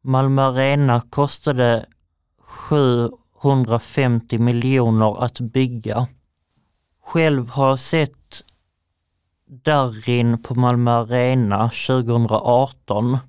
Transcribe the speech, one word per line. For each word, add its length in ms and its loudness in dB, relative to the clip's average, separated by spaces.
Malmö 420 0
Arena 580 2
kostade 840 -2
sjuhundrafemtio 2000 -2
miljoner 880 0
att 160 -8
bygga. 680 -2
Själv 460 0
har 200 0
jag 120 0
sett 640 -6
Darin 920 0
på 120 -8
Malmö 360 2
Arena 800 0
tjugohundraarton. 1500 0